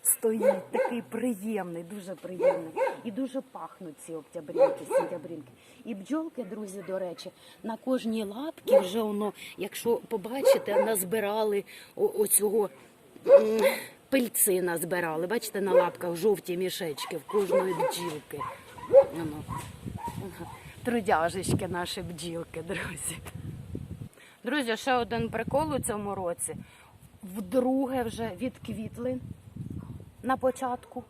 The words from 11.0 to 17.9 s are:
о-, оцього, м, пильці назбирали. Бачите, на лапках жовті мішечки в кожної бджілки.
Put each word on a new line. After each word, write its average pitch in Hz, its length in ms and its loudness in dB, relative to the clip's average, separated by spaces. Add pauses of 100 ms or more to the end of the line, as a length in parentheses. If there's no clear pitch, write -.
о-, 208 220 2
оцього, 202 520 2 (560)
м, 220 340 10 (480)
пильці 214 540 4
назбирали. 170 640 0
Бачите, 208 340 -2
на 190 120 2
лапках 175 440 4
жовті 180 400 2
мішечки 175 600 -4
в - 80 -8
кожної 381 500 2
бджілки. - 680 -4 (500)